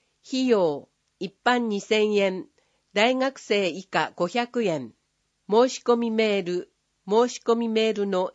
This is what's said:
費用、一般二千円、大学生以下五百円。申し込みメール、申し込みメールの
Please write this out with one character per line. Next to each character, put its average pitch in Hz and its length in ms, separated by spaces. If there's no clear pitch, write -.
費 262 220
用、 170 400
一 190 120
般 240 240
二 202 120
千 214 360
円、 190 320
大 226 200
学 269 240
生 202 300
以 175 160
下 160 320
五 175 100
百 240 380
円。 139 280
申 233 200
し - 140
込 240 140
み 233 140
メ 220 300
ー 175 40
ル、 180 280
申 233 200
し - 120
込 233 140
み 233 140
メ 220 220
ー 208 40
ル 202 140
の 185 260